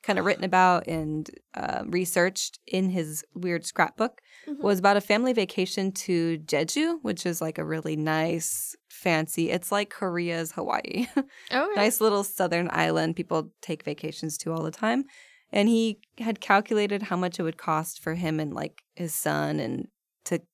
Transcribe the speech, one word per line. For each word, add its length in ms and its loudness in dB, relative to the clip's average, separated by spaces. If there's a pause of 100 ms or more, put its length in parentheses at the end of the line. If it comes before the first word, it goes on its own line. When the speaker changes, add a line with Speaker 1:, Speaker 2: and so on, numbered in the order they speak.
Speaker 1:
kinda 200 0
written 220 0
about 420 6
and, 420 -4 (240)
uh, 340 -4
researched 800 0
in 220 0
his 340 -2 (120)
weird 320 -2
scrapbook 560 -2 (260)
Speaker 2:
Mm-hmm. 140 -6
Speaker 1:
was 160 4
about 180 6
a 60 4
family 320 2
vacation 580 0
to 460 0
Jeju, 640 0
which 240 -4
is, 160 -2
like, 160 -4
a 60 -4
really 320 -2
nice, 760 -2 (140)
fancy, 600 0
it's 200 -2
like 200 0
Korea's 640 -4
Hawaii. 600 -2
<laughs> 40 -2 (360)
Speaker 2:
Okay. 240 0
Speaker 1:
Nice 240 2
little 240 4
southern 480 0
island 440 2
people 440 -2
take 240 -8
vacations 540 -6
to 160 -4
all 80 -4
the 80 -4
time. 340 0 (480)
And 160 4
he 320 2 (160)
had 240 -4
calculated 640 2
how 140 -2
much 220 -2
it 40 -2
would 160 -4
cost 420 -2
for 140 -2
him 260 -2
and, 140 -4
like, 260 -8 (140)
his 200 -6
son 460 0
and 280 -4 (360)
to 160 -2 (140)